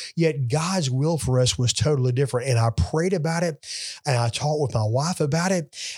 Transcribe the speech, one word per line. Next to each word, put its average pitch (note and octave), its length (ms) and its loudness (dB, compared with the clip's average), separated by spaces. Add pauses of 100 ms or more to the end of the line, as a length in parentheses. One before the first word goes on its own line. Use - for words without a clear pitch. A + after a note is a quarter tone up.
(160)
yet D3+ 320 0
God's D#3 420 0
will D3 280 0
for B2+ 220 0
us B2 180 2
was A#2+ 160 0
totally C3 380 2
different. B2+ 380 0
And A#2+ 100 2
I A2+ 100 4
prayed E3 440 0
about E3 280 -2
it, E3 240 -4 (400)
and C3+ 120 2
I A#2 120 2
talked D3+ 320 -2
with C3 120 0
my A2 100 0
wife C3+ 360 0
about E3 320 0
it, F3 240 -2 (220)